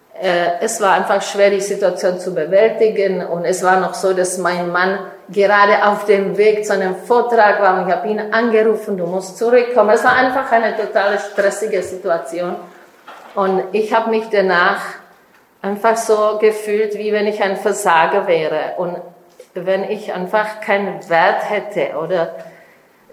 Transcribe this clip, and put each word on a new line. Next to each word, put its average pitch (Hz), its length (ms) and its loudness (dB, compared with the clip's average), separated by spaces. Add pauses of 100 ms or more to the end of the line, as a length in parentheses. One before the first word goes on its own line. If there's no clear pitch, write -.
(200)
äh, 175 420 0
es 226 200 -4
war 190 120 4
einfach 190 280 0
schwer, 202 300 2
die 196 100 0
Situation 185 580 -2
zu 185 140 -8
bewältigen. 190 920 2
Und 170 220 -6
es 180 160 -2
war 185 180 4
noch 180 140 -2
so, 190 200 0
dass 180 260 0
mein 175 320 -2
Mann 185 260 0 (320)
gerade 202 560 4
auf 208 200 0
dem 196 320 2
Weg 208 280 2
zu 220 80 -2
einem 185 220 -2
Vortrag 226 640 2
war 185 160 4
und 180 100 -2
ich 185 60 0
habe 196 140 -2
ihn 214 260 -4
angerufen, 220 640 2
„Du 175 80 -6
musst 180 320 -6
zurückkommen.“ 233 540 2
Es 226 120 4
war 247 120 4
einfach 262 360 0
eine 226 240 2
totale 202 440 0
stressige 196 640 -2
Situation. 175 720 -4 (800)
Und 190 280 0 (100)
ich 214 200 -2
habe 226 160 0
mich 220 220 -2
danach 190 500 2 (800)
einfach 208 360 0
so 214 420 0
gefühlt, 214 560 0
wie 208 180 -4
wenn 208 140 0
ich 208 160 -2
ein 190 140 -2
Versager 190 680 0
wäre 156 520 -2
und 175 200 -6 (580)
wenn 190 280 -2
ich 208 280 -6
einfach 185 500 -4
keinen 196 480 -2
Wert 170 380 2
hätte, 185 480 -4
oder, 165 380 -2 (800)